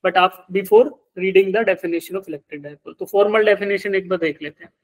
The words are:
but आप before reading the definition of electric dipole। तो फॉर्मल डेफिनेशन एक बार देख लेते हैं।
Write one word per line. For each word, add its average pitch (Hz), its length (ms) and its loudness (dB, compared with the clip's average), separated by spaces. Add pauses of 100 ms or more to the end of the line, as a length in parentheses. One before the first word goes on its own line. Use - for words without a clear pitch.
but 185 100 0
आप 185 360 0
before 208 340 4 (320)
reading 190 380 2
the 226 120 0
definition 170 440 -4
of 190 100 -8
electric 147 420 -16
dipole। 147 340 -20
तो 190 60 -8
फॉर्मल 208 400 2
डेफिनेशन 202 500 0
एक 190 140 -2
बार 185 100 -2
देख 156 240 -4
लेते 151 220 -14
हैं। - 80 -20 (120)